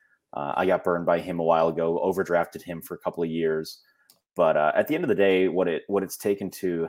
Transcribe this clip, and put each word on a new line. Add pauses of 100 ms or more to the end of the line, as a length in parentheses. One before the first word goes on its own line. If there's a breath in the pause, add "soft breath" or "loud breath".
(340)
uh,
I
got
burned
by
him
a
while
ago,
overdrafted
him
for
a
couple
of
years. (560 soft breath)
But,
uh,
at
the
end
of
the
day,
what
it,
what
it's
taken
to